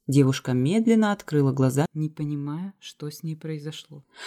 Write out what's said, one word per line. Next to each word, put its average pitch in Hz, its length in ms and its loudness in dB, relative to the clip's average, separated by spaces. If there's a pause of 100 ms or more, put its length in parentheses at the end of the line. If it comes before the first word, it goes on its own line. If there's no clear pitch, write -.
Девушка 135 460 4
медленно 214 600 4
открыла 147 400 0
глаза, 131 420 2
не 156 140 -2
понимая, 151 720 -8
что - 300 -14
с - 120 -18
ней 160 140 -6
произошло. 156 680 -12 (220)